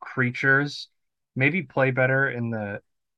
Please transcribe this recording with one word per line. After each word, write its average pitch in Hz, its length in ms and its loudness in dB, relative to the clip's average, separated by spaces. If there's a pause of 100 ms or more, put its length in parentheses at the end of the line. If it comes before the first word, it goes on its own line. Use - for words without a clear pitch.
creatures 135 880 0 (480)
maybe 151 260 2
play 131 280 0
better 131 400 2
in 120 200 -4
the, 107 320 -6 (360)